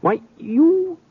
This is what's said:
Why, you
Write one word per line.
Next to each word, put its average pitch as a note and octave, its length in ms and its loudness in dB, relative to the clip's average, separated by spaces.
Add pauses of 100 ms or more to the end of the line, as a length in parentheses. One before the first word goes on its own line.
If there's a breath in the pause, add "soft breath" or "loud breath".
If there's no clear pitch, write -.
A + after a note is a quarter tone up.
Why, G#3+ 200 -2 (160)
you E4 600 0 (140)